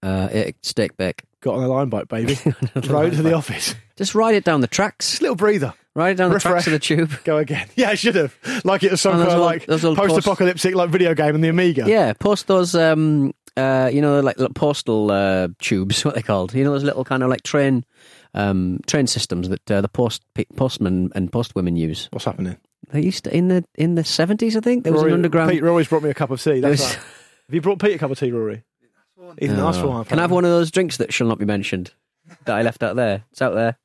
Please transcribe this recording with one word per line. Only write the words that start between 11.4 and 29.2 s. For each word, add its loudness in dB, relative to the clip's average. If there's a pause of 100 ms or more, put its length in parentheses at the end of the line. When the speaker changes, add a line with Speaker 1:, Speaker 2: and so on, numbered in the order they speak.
Speaker 2:
the 2
Amiga. 2
Speaker 1:
Yeah, 4
post 0
those, 2
um, 2 (220)
uh, 2
you 2
know, 4
like, 0
little 0
postal, 0
uh, 2 (120)
tubes, -2
<laughs> -
what 0
they -4
called. -2
You 2
know, 0
those -2
little -2
kind -2
of, 2
like, -2
train, 0 (500)
um, 0
train 0
systems -4
that, -8
uh, 0
the -2
post, -4 (120)
pe-, -4 (120)
postmen -2
and -4
postwomen -2
use. -4
Speaker 2:
What's -10
happening? -6 (340)
Speaker 1:
They -2
used -4
to, -2
in 2
the, 0 (120)
in 0
the 0
seventies, 0
I 0
think, 0
there 2
was 4
Speaker 2:
Rory, 4
Speaker 1:
an 2
underground 2
Speaker 2:
Pete, 0
Rory's 2
brought 0
me 0
a -2
cup -4
of -6
tea. 2
That's -2
Speaker 1:
There 2
was 2
Speaker 2:
right. -4
Have -18
you 0
brought 0
Pete 2
a -8
cup -4
of -8
tea, -2
Rory? -4 (760)